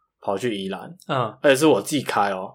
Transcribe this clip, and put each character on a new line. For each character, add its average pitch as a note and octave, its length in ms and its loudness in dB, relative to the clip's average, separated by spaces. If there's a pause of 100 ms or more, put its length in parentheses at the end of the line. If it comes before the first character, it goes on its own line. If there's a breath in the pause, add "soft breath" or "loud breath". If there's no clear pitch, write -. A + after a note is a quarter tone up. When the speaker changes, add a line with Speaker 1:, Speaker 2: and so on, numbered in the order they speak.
(200)
Speaker 1:
跑 G2+ 160 -4
去 A2 180 -4
宜 F#2+ 140 -8
兰。 F#2+ 260 -12 (120)
Speaker 2:
嗯。 B2 340 -4
Speaker 1:
而 D3 100 4
且 C3+ 60 6
是 D3+ 100 2
我 C3 140 6
自 D#3 160 -6
己 C3 60 -2
开 G2+ 280 -2
哦， F#2+ 240 -8